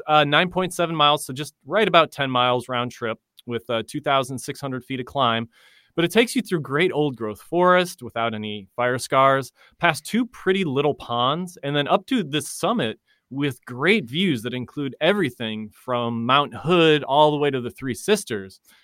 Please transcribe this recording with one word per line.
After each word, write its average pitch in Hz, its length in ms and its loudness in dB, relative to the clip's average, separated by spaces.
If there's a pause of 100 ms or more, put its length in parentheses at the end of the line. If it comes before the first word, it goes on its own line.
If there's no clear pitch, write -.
uh, 151 160 4
nine 151 260 2
point 180 240 -2
seven 165 220 -2
miles, 147 300 4
so 147 80 -10
just 143 200 -10 (120)
right 196 220 2
about 165 240 6
ten 135 200 -2
miles 123 380 2
round 123 220 -4
trip 110 260 -6 (280)
with, 117 240 -6
uh, 113 160 -2
two 147 140 -10
thousand 135 400 0
six - 220 -10
hundred 127 240 -8
feet 131 160 -6
of 123 40 -8
climb. 117 440 0 (460)
But 165 100 2
it 175 60 -4
takes 233 240 2
you 254 60 2
through 170 200 -2
great 143 300 0
old 143 240 0
growth 107 260 -8
forest 180 600 2
without 117 300 -2
any 104 420 -8
fire 123 240 0
scars, 135 520 2 (280)
past 170 260 0
two 233 220 -2
pretty 190 360 -2
little 143 300 0
ponds, 135 680 -4
and 143 120 -4
then 143 120 0
up 190 200 2
to 247 160 -2
this 151 260 -6
summit 165 500 -4 (300)
with 139 360 -4
great 151 400 0
views 139 380 -2
that 120 100 -6
include 127 480 -6
everything 123 720 0
from 117 520 -4
Mount 131 280 2
Hood 160 500 4
all 147 280 4
the 147 60 -2
way 143 120 2
to 131 120 -2
the 120 100 -8
Three 131 240 -6
Sisters. 110 640 -4 (240)